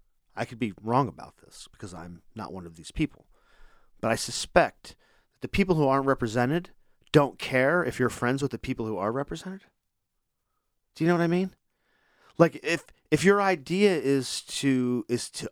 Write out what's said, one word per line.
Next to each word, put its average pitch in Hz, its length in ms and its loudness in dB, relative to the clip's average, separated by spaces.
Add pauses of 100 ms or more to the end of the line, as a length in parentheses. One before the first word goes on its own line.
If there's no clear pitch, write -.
(360)
I 110 80 -6
could 113 140 -12
be 110 140 -4 (100)
wrong 120 260 0
about - 300 -16
this - 340 -20
because 90 220 -16
I'm 87 280 -16 (120)
not 104 180 -10
one 90 140 -12
of 82 100 -18
these 80 140 -18
people, - 360 -6 (760)
but 110 100 0
I 117 60 2
suspect - 720 -2
that - 540 -20
the 127 60 -8
people 185 280 0
who 147 120 4
aren't 135 180 2
represented 127 640 0 (420)
don't 143 260 4
care 139 460 2
if 117 140 -4
you're 123 100 2
friends 127 340 -2
with 139 100 -2
the 113 60 -8
people 120 280 -6
who 107 120 -4
are 104 140 -2
represented. 170 500 -10 (1300)
Do 160 100 -4
you 165 40 4
know 175 80 4
what 170 80 0
I 165 40 0
mean? 180 260 -2 (840)
Like, 165 260 4
if, 165 200 0 (260)
if 151 140 2
your 202 180 6
idea 185 540 2
is 135 460 0
to, 127 680 0
is 120 220 -2
to - 220 -10